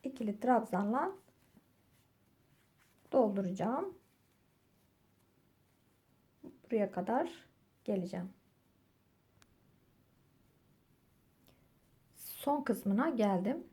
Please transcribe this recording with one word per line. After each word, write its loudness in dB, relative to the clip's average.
ikili -4
trabzanla 2
dolduracağım. 2
Buraya -2
kadar -2
geleceğim. -4
Son -4
kısmına 0
geldim. 2